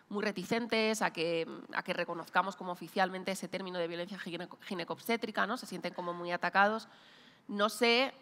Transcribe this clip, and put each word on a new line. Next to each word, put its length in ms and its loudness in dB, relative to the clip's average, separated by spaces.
muy 140 -2
reticentes 800 2
a 100 2
que, 320 0
a 80 0
que 100 -4
reconozcamos 640 0
como 160 -6
oficialmente 640 -2
ese 160 -6
término 320 -6
de 80 0
violencia 320 -6
gineco-, 420 -8
ginecobstétrica, 880 -2
¿no? 80 0
Se 100 -10
sienten 280 -6
como 180 -4
muy 180 -6
atacados. 560 4
No 220 2
sé, 520 6